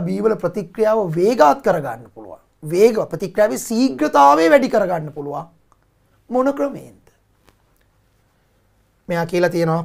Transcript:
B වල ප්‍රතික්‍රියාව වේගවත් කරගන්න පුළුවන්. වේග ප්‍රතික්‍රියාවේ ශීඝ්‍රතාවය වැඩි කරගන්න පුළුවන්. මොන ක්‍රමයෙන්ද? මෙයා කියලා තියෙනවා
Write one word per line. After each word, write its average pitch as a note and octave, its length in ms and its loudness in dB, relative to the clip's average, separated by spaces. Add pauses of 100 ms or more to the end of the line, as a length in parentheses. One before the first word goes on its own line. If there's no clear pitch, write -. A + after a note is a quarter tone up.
B F#3+ 160 -4
වල A3 120 0 (100)
ප්‍රතික්‍රියාව G#3+ 580 -2 (140)
වේගවත් G3+ 500 2
කරගන්න B2+ 460 -4
පුළුවන්. G2+ 260 -20 (320)
වේග G#3+ 240 4 (160)
ප්‍රතික්‍රියාවේ G#3 560 -2
ශීඝ්‍රතාවය C#4+ 840 4
වැඩි C4+ 220 4
කරගන්න F3 420 -2
පුළුවන්. D3 320 -10 (840)
මොන B3+ 260 0
ක්‍රමයෙන්ද? G3+ 460 -8 (2000)
මෙයා E3+ 220 -4
කියලා F3 240 0
තියෙනවා E3+ 300 0